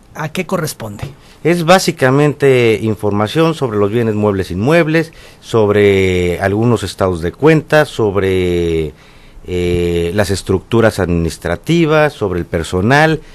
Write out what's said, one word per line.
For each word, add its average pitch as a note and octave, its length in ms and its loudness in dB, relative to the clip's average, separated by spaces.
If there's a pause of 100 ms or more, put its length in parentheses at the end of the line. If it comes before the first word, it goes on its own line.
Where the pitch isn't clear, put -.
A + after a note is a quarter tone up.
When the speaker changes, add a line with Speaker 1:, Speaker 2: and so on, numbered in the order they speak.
(160)
Speaker 1:
¿a D#3 140 -10
qué F#3 160 -8
corresponde? C#3+ 580 -8 (400)
Speaker 2:
Es E3+ 220 0
básicamente C3+ 1160 2
información G#2+ 720 -2
sobre A#2+ 240 -4
los G2+ 140 0
bienes A2+ 240 -2
muebles G2+ 340 0
e F2 40 -8
inmuebles, D#3 580 0 (300)
sobre F#2+ 1000 2
algunos G#2 440 0
estados F#2 380 -2
de E2+ 120 -4
cuenta, D#3 500 2
sobre, F2+ 1120 0 (520)
eh, F2 720 -2
las G#2 140 -2
estructuras G2+ 720 0
administrativas, G2+ 1120 0
sobre F2+ 260 -4
el E2 60 -6
personal. A#2+ 760 0 (160)